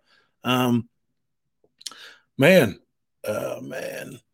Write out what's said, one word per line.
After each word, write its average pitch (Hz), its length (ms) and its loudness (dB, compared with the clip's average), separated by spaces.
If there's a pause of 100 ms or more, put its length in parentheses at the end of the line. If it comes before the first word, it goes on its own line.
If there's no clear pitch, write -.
(440)
Um, 123 460 0 (1500)
man, 139 400 4 (440)
uh, 107 380 -6
man. 131 580 -12 (140)